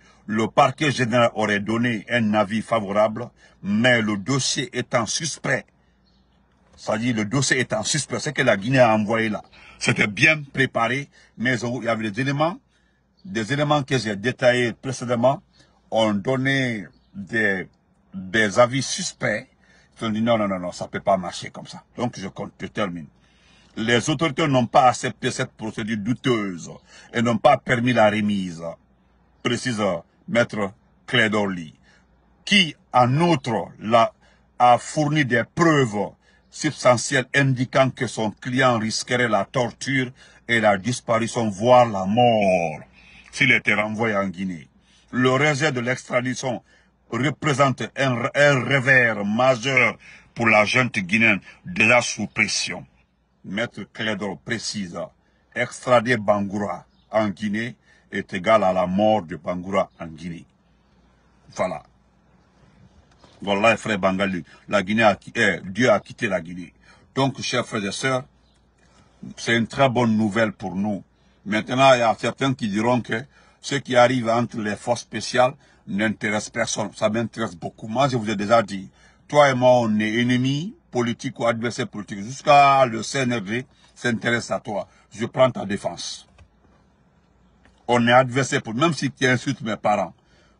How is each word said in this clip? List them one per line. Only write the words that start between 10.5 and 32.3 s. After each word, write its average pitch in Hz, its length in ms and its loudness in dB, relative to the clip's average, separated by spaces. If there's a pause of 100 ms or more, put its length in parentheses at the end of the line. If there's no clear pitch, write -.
mais 120 220 -2
il 120 240 -6
y 113 60 -4
avait 110 220 -2
des 101 100 -6
éléments, 143 360 -2 (680)
des 104 260 -4
éléments 147 320 0
que 135 140 -2
j'ai 104 180 -4
détaillés 123 560 2
précédemment, 123 680 -2 (500)
ont 110 220 2
donné 127 720 -2 (280)
des, 98 540 -2 (460)
des 95 440 -2
avis 123 260 4
suspects. 120 640 -6 (500)
Ils 117 60 -6
ont 110 60 -2
dit 110 100 -2
non, 117 160 2
non, 104 100 0
non, 95 120 -2
non, 87 120 -8
ça - 160 -10
peut - 140 -8
pas 98 160 2
marcher 87 320 -8
comme - 180 -18
ça. - 160 -20 (140)
Donc 120 200 -6
je 95 120 -10
compte, 101 320 -12
je 95 60 -10
termine. 87 400 -6 (720)
Les 117 320 0
autorités 160 380 -2
n'ont 127 200 2
pas 131 200 6
accepté 123 440 -2
cette - 200 -6
procédure 110 460 -8
douteuse 101 760 -4 (420)
et 120 80 0
n'ont 117 160 2
pas 143 200 6
permis 123 340 0
la 110 180 6
remise, 101 540 -2 (800)
précise 120 380 -4 (480)
Maître 104 420 -2 (340)
Clédor 107 420 0
Ly, 85 260 -8 (720)